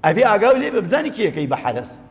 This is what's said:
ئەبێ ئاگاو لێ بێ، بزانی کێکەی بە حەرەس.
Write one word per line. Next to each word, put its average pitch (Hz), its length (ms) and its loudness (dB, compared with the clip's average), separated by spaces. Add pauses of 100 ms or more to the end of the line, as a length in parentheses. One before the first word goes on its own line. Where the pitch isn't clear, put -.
ئەبێ 165 240 4
ئاگاو 220 300 4
لێ 294 140 -4
بێ، 233 120 2
بزانی 285 300 -2
کێکەی 156 360 -2
بە 120 100 -4
حەرەس. 123 280 -6 (200)